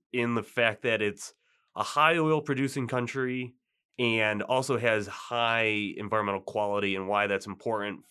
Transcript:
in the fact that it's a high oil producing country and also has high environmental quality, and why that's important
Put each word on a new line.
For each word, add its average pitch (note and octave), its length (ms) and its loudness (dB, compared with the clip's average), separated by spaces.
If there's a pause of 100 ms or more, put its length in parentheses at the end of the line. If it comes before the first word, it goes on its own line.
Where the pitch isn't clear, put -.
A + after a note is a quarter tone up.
(120)
in A#2+ 220 0
the A2 80 0
fact A2+ 400 0
that A2+ 180 2
it's G#2 320 -4 (420)
a G#2+ 80 -4
high D#3+ 360 4
oil D#3 240 2
producing C3+ 440 -2
country B2+ 680 -4 (440)
and A2 440 2
also C3 340 0
has A2 300 2
high A2 880 0
environmental G#2 460 -2
quality, G2+ 520 -2
and F#2+ 140 -4
why G#2 180 2
that's G2 200 -2
important G#2 640 -6